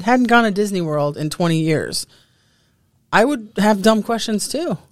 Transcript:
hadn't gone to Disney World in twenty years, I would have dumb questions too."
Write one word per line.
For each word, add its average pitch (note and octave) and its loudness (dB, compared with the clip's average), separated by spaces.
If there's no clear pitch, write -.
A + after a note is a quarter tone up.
hadn't B3 2
gone A#3 4
to A3 0
Disney G3 -2
World D3 -2
in D3+ -4
twenty E3 0
years, D3+ -2
I G3+ 4
would B3+ -4
have G#3 2
dumb A3 2
questions A3 -4
too." C#4 -4